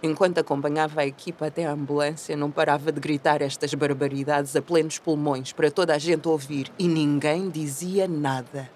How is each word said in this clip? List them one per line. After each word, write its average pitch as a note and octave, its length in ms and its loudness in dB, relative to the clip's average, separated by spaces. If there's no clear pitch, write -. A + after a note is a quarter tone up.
Enquanto E3+ 340 2
acompanhava D3+ 640 0
a C#3+ 60 2
equipa D#3 400 -8
até D#3 180 -4
à D3 80 -2
ambulância, D3 640 -2
não D3 140 -2
parava D3+ 420 2
de D3 80 -2
gritar D3 400 2
estas C#3+ 320 -4
barbaridades C#3+ 840 0
a C#3+ 40 2
plenos D#3+ 380 2
pulmões D3 560 -2
para D#3 160 4
toda E3 240 2
a D3 40 2
gente D#3 300 0
ouvir C#3+ 500 -2
e F3 80 2
ninguém D3+ 640 2
dizia E3+ 580 -2
nada. C3+ 680 -4